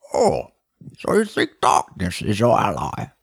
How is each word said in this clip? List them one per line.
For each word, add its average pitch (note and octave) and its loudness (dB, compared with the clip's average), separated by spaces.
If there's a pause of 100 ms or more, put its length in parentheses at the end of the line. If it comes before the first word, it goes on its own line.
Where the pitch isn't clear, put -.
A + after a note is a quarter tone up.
(140)
Oh, C2+ 0 (500)
so - -4
you A3 4
think - -4 (100)
darkness - 0
is G2+ -2
your A#2 4
ally? - -4 (160)